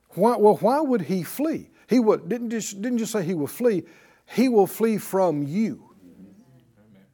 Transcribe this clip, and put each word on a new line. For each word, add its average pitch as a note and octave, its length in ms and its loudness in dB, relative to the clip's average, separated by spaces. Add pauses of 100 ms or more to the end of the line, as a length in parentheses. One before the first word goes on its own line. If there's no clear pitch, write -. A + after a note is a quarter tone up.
(120)
Why, A3 260 2
well, G#3 200 6
why B3 240 2
would B3+ 200 0
he E3+ 220 -4
flee? - 480 -6 (160)
He B3+ 120 2
would, G3 300 2
didn't A#3 220 -6
just, G3+ 300 -8
didn't A#3+ 180 -2
just A3 140 -4
say G#3 100 -2
he E3+ 100 -4
would C#3+ 160 -4
flee. A3 340 0 (440)
He B3 200 2
will G#3 200 4
flee A3 320 -2
from F3 420 0
you. D#3+ 480 -4 (1200)